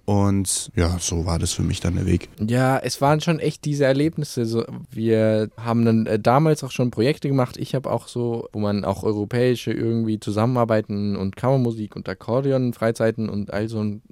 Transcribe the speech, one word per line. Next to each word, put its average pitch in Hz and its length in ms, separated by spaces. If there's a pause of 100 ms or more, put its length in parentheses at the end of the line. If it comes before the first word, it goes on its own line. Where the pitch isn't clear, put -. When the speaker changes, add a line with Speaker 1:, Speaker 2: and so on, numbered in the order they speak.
Speaker 1:
und 101 680
ja, 87 240
so 85 280
war 85 100
das 82 160
für - 80
mich 90 180
dann 85 160
der 92 120
Weg. 90 220 (100)
Speaker 2:
Ja, 127 400
es - 220
waren 147 200
schon 165 160
echt - 280
diese 143 200
Erlebnisse. 139 600
So, 113 180 (260)
wir 110 680
haben 117 280
dann, 113 220
äh, 110 120
damals 143 440
auch 127 80
schon 123 180
Projekte 131 380
gemacht. 131 300
Ich - 180
hab 131 100
auch 123 220
so, 120 440
wo 107 80
man 104 240
auch 98 200
europäische 117 680
irgendwie 113 480
Zusammenarbeiten 107 960
und 95 200
Kammermusik 120 600
und - 140
Akkordeon, 127 640
Freizeiten 113 560
und 101 240
all 107 160
so 113 140
ein 104 180 (100)